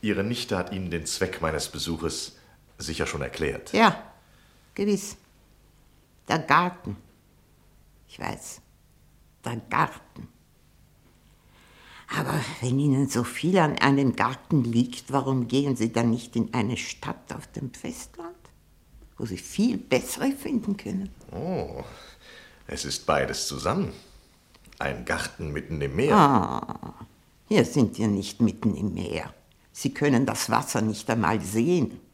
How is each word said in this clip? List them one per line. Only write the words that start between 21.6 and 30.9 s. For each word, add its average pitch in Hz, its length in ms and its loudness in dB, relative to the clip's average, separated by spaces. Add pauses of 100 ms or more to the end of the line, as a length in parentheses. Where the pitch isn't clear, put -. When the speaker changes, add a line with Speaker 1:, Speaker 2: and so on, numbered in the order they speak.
Speaker 1:
es - 180 -8
ist 71 200 -6
beides 69 440 0
zusammen. 85 420 -2 (880)
Ein 62 240 -4
Garten 78 480 -4
mitten 76 300 -6
im 69 160 -2
Meer. 147 180 4
Speaker 2:
Ah, - 880 2 (440)
hier 202 160 8
sind - 320 2
wir 110 100 0
nicht 98 320 -2
mitten 104 360 2
im 92 180 -4
Meer. 82 400 -6 (380)
Sie - 220 -4
können 139 320 4
das 113 240 -2
Wasser 117 320 2
nicht 107 280 -2